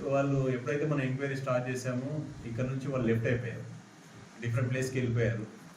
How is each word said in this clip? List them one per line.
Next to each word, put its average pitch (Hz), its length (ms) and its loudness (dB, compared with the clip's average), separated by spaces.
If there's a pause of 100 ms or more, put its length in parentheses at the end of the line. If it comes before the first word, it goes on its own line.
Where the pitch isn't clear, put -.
వాళ్ళు 139 460 4
ఎప్పుడైతే 143 360 0
మనం 143 160 2
ఎంక్వైరీ 135 340 0
స్టార్ట్ 127 340 0
చేశామో 127 560 -2 (200)
ఇక్కడ 123 200 -2
నుంచి 135 220 -2
వాళ్ళు 127 200 2
లెఫ్ట్ 113 200 4
అయిపోయారు, - 360 0 (800)
డిఫరెంట్ 117 300 2
ప్లేస్కి 131 280 0
వెళ్ళిపోయారు. 117 460 2 (320)